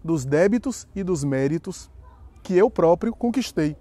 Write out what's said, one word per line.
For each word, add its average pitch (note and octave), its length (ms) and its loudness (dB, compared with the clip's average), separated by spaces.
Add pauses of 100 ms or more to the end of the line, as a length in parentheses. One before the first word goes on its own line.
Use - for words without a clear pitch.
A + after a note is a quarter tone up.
Dos D#3+ 200 -2
débitos G3+ 680 0
e G3 80 -6
dos F3 220 -4
méritos C#3+ 640 -4 (520)
que F#3 140 -2
eu F3 140 6
próprio F3 420 2
conquistei. G3 680 -2